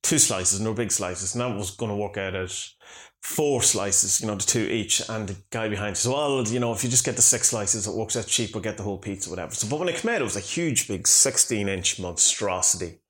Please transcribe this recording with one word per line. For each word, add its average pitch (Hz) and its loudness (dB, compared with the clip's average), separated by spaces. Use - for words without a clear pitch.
two 156 4
slices," 95 2
no 110 0
big 107 0
slices. 92 -2
And 120 -2
that 120 -2
was 98 -4
gonna 107 -4
work 101 -2
out 95 -4
at 92 -4
four 143 0
slices, 101 2
you 110 -2
know, 104 -2
the 95 -4
two - 2
each. 107 0
And 110 -4
the 95 -8
guy 113 -4
behind 101 -4
says, 120 0
"Well, 139 0
you 117 0
know, 120 0
if 101 -4
you 123 0
just 123 4
get 131 -2
the 120 2
six - 4
slices, 104 0
it 95 -4
works 110 -2
out 110 -4
cheaper, 110 0
get 107 -4
the 101 -10
whole 98 -4
pizza," 95 -8
whatever. 82 -6
So, - -4
but 151 0
when 180 0
it 170 -2
came 233 -2
out, 208 0
it 127 0
was 190 -4
a 101 -2
huge, 160 -2
big 98 -2
sixteen 107 4
inch 95 -2
monstrosity. 90 0